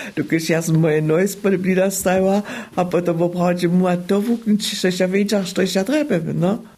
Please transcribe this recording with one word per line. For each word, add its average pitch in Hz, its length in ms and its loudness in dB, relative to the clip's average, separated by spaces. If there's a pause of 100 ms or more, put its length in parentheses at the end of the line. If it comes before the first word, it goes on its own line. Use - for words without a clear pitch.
(200)
Dokiaľ 160 200 -2 (120)
ja 160 80 2
som 160 160 0
moje 156 240 2
noje 165 320 0
spod 196 240 0
blída 185 320 0
stajala 190 560 0 (320)
a 180 80 0
potom 175 400 0
opravdu 175 480 0
mu 180 160 4
a 180 80 2
to 185 240 0
vuknúť, 220 400 0
že 190 320 -2
ja 185 160 0
vedela, 202 320 0
že 180 160 -6
to 208 80 2
ešte 190 240 0
treba, 294 320 0 (160)
no. 180 240 0 (180)